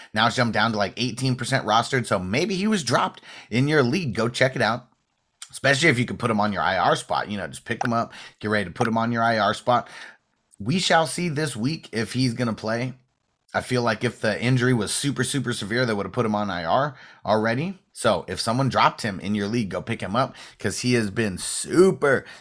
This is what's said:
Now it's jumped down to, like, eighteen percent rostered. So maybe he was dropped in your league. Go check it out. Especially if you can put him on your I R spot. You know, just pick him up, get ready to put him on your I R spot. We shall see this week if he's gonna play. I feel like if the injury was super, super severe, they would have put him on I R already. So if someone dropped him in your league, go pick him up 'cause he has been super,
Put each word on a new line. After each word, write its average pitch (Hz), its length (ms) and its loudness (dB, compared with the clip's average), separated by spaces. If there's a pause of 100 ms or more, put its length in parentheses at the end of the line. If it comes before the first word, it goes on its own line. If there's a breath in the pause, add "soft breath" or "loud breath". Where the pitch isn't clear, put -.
(140 loud breath)
Now 113 140 4
it's 107 80 -2
jumped 120 180 2
down 110 160 2
to, 107 80 -2
like, 98 180 0
eighteen 123 380 -2
percent 123 320 -2
rostered. 117 400 2
So 101 140 0
maybe 123 340 -2
he 196 140 -2
was 202 160 0
dropped 165 360 0 (300 loud breath)
in 123 160 2
your 151 160 4
league. 127 320 0
Go 110 140 0
check 131 260 2
it 120 80 0
out. 113 240 -2 (640)
Especially 139 380 2
if 123 100 4
you 120 80 0
can 98 100 -8
put 117 140 -2
him 107 100 2
on 104 120 0
your 87 100 -2
I 92 160 2
R 131 160 4
spot. 82 340 -4
You 104 100 -6
know, 85 100 -6
just - 160 -16
pick - 200 -4
him 120 80 0
up, 113 200 -2 (280 loud breath)
get 107 100 -4
ready 104 160 0
to 85 40 -10
put 113 180 0
him 113 80 0
on 113 140 0
your 117 120 0
I 113 160 2
R 104 140 2
spot. 120 360 0 (720 loud breath)
We 127 180 0
shall 165 300 2
see 175 200 -4
this 147 280 -2
week 139 360 -4
if 110 200 -4
he's 123 220 0
gonna 117 200 -2
play. 117 400 -4 (640)
I 92 40 0
feel 123 220 0
like 110 200 0
if 117 180 -2
the 104 220 0
injury 127 320 4
was 104 180 0
super, 131 300 -2
super 123 300 -2
severe, 117 340 -2
they 113 80 0
would 98 120 -4
have 90 60 -10
put 117 140 0
him 107 80 0
on 104 160 0
I 87 140 -4
R 131 320 0 (280 loud breath)
already. 117 540 0 (140)
So 101 340 2
if 90 140 -6
someone 127 280 0
dropped 110 340 4
him 98 180 -4
in 104 160 -2
your 101 100 0
league, 110 220 -2
go 87 120 -4
pick 113 200 -6
him 98 160 -4
up 127 180 -2 (240 loud breath)
'cause - 220 -4
he 123 140 0
has 110 140 2
been 98 300 -2
super, 143 840 2 (160 loud breath)